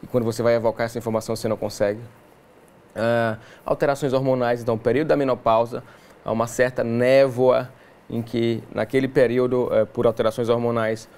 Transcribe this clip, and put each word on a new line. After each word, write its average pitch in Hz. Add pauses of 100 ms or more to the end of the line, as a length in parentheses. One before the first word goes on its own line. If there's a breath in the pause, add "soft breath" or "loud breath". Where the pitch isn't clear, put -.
E -
quando 123
você 113
vai 117
evocar 113
essa 113
informação, 113
você 110
não 110
consegue. 104 (960)
Ah, 113 (280 loud breath)
alterações 143
hormonais, 127
então, 113
período 123
da 151
menopausa, 120 (420 loud breath)
há -
uma 113
certa 123
névoa 123 (400 loud breath)
em 117
que, 117 (100)
naquele 131
período, 123
eh, 107
por 120
alterações 113
hormonais, 117